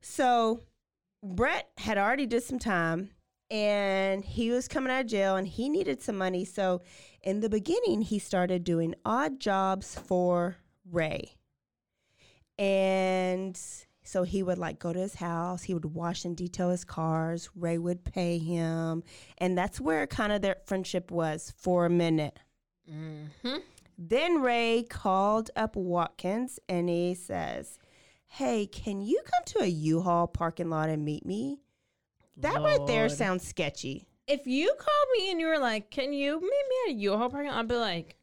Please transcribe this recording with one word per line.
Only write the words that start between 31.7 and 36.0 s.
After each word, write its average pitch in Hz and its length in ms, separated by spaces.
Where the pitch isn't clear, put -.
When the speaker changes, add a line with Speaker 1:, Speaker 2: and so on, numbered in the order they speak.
Speaker 1:
That 381 240
right 605 260
there 233 200
Speaker 2:
Lord. - 40
Speaker 1:
sounds 190 360
sketchy. - 600
Speaker 2:
If 277 200
you 294 300
called 587 300
me 381 140
and 339 80
you 320 80
were 320 120
like, 220 320
"Can 277 200